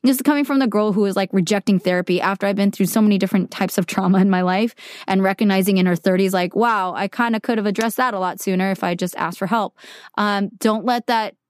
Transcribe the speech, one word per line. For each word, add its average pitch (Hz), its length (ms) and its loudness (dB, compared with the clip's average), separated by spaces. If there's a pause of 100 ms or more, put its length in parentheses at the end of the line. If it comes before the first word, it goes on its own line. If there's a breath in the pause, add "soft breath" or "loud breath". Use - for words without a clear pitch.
This 262 120 4
is 262 60 -6
coming 285 220 2
from 277 140 0
the 269 80 2
girl 208 260 0
who 202 140 2
is, 190 100 -2
like, 196 160 -2
rejecting 196 460 2
therapy 180 420 0
after 196 260 -2
I've 202 100 0
been 202 140 2
through 190 160 -2
so 220 140 0
many 208 160 4
different 185 340 0
types - 280 -4
of 180 80 0
trauma 190 320 2
in 196 100 4
my 180 140 2
life 190 320 0 (320 loud breath)
and 190 160 0
recognizing 190 560 2
in 180 80 4
her 180 100 2
thirties, 185 380 0
like, 180 200 0
wow, 208 400 0
I 190 140 -4
kinda 233 320 -2
could 233 160 -2
have 208 100 -2
addressed 214 300 -2
that 254 160 0
a 196 60 -6
lot 185 200 -4
sooner 190 320 -2
if 190 140 -4
I 180 100 0
just 180 220 -6
asked 170 220 -4
for 196 80 -4
help. 214 320 -4 (400 loud breath)
Um, 202 400 -2
don't 220 260 0
let 240 220 -2
that 226 300 -2 (140)